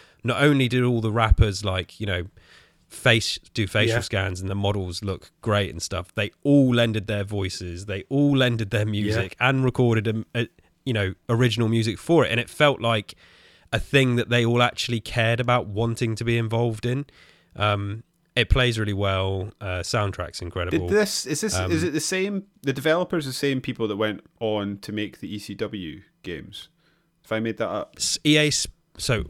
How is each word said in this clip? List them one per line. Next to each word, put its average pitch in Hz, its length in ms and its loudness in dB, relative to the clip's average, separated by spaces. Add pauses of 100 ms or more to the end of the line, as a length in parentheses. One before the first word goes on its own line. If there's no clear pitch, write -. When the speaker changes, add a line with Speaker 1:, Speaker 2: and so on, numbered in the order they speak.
(240)
Speaker 1:
not 117 180 0
only 139 260 4
did 127 160 2
all 123 160 2
the 110 120 -2
rappers, 107 520 4
like, 92 360 -4
you 107 60 -4
know, 90 180 0 (640)
face, - 500 2 (160)
do 107 120 0
facial 113 300 2
Speaker 2:
Yeah. 120 40 2
Speaker 1:
scans 95 400 -4
and 95 100 -6
the 98 40 -2
models 98 480 -2
look 95 380 -6
great 104 300 0
and 82 120 -10
stuff, 90 320 -8
they 104 160 -2 (140)
all 143 300 6
lended 113 340 2
their 101 160 -2
voices, 95 600 -6
they 101 240 -8
all 143 260 4
lended 120 340 2
their 110 160 0
Speaker 2:
Yeah. 107 40 -2
Speaker 1:
music 107 500 -2
and 131 240 2
recorded 117 420 2
a, 110 180 -2 (180)
a, 110 60 -4 (360)
you 131 80 -4
know, 98 220 -2 (140)
original 117 400 2
music 113 300 0
for 160 260 4
it, 73 60 0
and 113 80 2
it - 120 -4
felt 147 300 2
like 110 340 -2 (600)
a 110 60 0
thing 131 360 4
that 120 120 0
they 120 160 4
all 120 180 4
actually 117 380 -2
cared 117 400 0
about 123 260 0
wanting 113 480 -2
to 113 100 -8
be 117 120 2
involved 117 480 -2
in. 127 220 -2 (500)
Um, 104 460 -2 (340)
it 120 140 0
plays 123 280 0
really 104 140 -2
well. 95 580 -2 (120)
Uh, 92 160 -6
soundtrack's 95 640 -4
incredible. 87 460 -4
Speaker 3:
Did 98 100 2
this, 101 260 -2
is 143 160 -4
this, 220 140 -2
Speaker 1:
Um, 92 180 0
Speaker 3:
is 160 100 0
it 147 120 -2
the 156 60 -2
same? 190 440 -4 (160)
The 131 140 -2
developers, 160 500 0
the 135 80 -6
same 135 300 -2
people 113 260 -4
that 104 80 -2
went 107 280 -2 (160)
on 104 400 -2
to - 120 -12
make 104 280 -6
the 95 140 -10
E 104 40 -10
C 104 160 -12
W 95 480 -8 (200)
games? - 460 -12 (540)
Have - 100 -8
I 110 80 -2
made 110 160 -4
that 110 120 -4
up? 95 280 -6
Speaker 1:
S-, - 300 -4
E 151 100 6
A 151 160 4
Sp-, - 240 -4 (220)
so, 110 320 -2